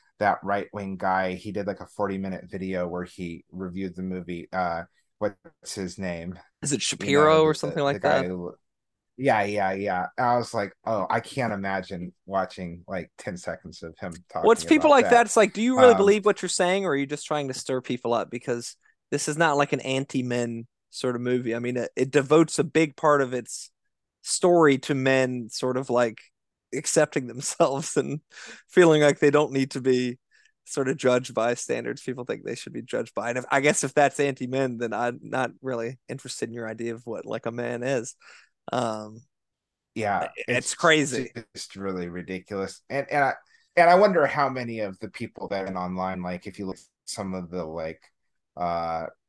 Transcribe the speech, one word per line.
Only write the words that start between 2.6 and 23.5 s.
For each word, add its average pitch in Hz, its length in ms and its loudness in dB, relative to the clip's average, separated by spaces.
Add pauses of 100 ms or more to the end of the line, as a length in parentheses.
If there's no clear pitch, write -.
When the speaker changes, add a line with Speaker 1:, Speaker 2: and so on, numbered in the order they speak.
Speaker 1:
where 90 180 -6
he 85 460 -12
reviewed 92 460 -8
the 92 60 -8
movie, 90 500 -8
uh, 85 320 -4 (340)
what's - 560 -8
his 92 240 -8
name? 87 400 -8 (240)
Speaker 2:
Is 143 100 -4
it 113 100 -2 (160)
Speaker 1:
You 104 120 -6
Speaker 2:
Shapiro 151 320 6
Speaker 1:
know, - 20 4
Speaker 2:
or 156 100 4
Speaker 1:
the, - 0 -
Speaker 2:
something - 280 -4
Speaker 1:
the, - 0 -
Speaker 2:
like 139 160 0
Speaker 1:
the - 20 -16
guy 147 220 2
Speaker 2:
that? - 40 -4
Speaker 1:
who, 90 280 -8 (600)
yeah, 127 260 2
yeah, 101 300 0
yeah. 98 340 -2 (120)
I 120 180 2
was 117 180 -4
like, 101 200 -4 (100)
"Oh, 104 260 -2
I 117 100 0
can't 123 320 -4
imagine 95 600 -6 (140)
watching, 90 640 -6
like, 92 300 -8
ten 98 180 -10
seconds 85 460 -12
of 82 160 -14
him 87 340 -12
talking 82 120 -2
Speaker 2:
What's 226 200 4
people 302 260 6
Speaker 1:
about - 0 -
Speaker 2:
like 262 180 6
that? - 20 2
Speaker 1:
that." 240 160 6
Speaker 2:
It's - 100 -4
like, 220 160 6
"Do 208 100 -4
you 254 160 2
really 247 160 10
Speaker 1:
Um, 190 40 4
Speaker 2:
believe 202 260 4
what 202 180 2
you're 185 60 -4
saying, 190 360 2
or 180 60 -2
are 139 60 0
you 139 100 -2
just 143 200 -8
trying 147 220 -4
to 127 60 -8
stir 131 260 -4
people 120 340 -4
up?" 101 160 -2
Because 120 460 -6 (340)
this 143 180 -2
is 151 80 -2
not, 156 200 4
like, 143 160 2
an 135 80 0
anti-men 123 880 -2 (240)
sort 123 260 -2
of 120 60 -6
movie. 123 320 0
I 117 40 -4
mean, 123 180 -4
it, 117 200 -4
it 131 140 0
devotes 151 480 4
a 139 60 4
big 156 320 2
part 147 260 4
of 127 120 -4
its - 360 -10 (520)